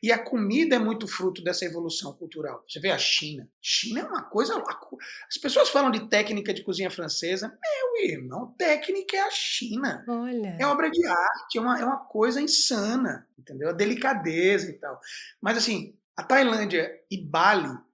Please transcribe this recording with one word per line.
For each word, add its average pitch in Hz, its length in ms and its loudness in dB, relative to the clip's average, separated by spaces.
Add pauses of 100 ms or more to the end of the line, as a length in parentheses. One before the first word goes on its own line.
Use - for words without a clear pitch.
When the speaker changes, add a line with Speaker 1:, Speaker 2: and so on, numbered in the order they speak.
Speaker 1:
E 220 100 4
a 226 60 2
comida 240 580 2
é - 20 4
muito 220 300 -2
fruto 185 340 -4
dessa 175 220 -2
evolução 170 480 -6
cultural. - 560 -10
Você - 100 -12
vê 185 120 0
a 151 80 2
China. 151 500 -2 (120)
China - 400 -2
é - 40 -6
uma - 180 -6
coisa, 277 340 0
a - 180 -6
cu-, - 240 -16 (300)
as - 100 -8
pessoas - 320 4
falam 277 200 4
de 220 180 0
técnica 208 440 0
de - 100 -10
cozinha 185 280 -4
francesa. 180 640 -4 (400)
Meu 403 140 0
irmão, 254 480 -10
técnica 359 580 2
é 381 40 2
a 403 100 2
China. 240 760 -4
Speaker 2:
Olha. 233 540 -4
Speaker 1:
É 269 60 2
obra 294 240 2
de 339 160 4
arte, 185 500 0
é 226 40 0
uma, 247 200 2
é 233 40 -2
uma 262 120 0
coisa 247 460 0
insana, 220 840 0 (120)
entendeu? 143 320 -6
A - 20 0
delicadeza 190 1000 2
e 143 40 -12
tal. 139 260 -12 (400)
Mas, 226 160 0
assim, 226 380 -2 (200)
a - 80 -8
Tailândia 220 680 4 (200)
e 196 60 -4
Bali 165 580 4 (200)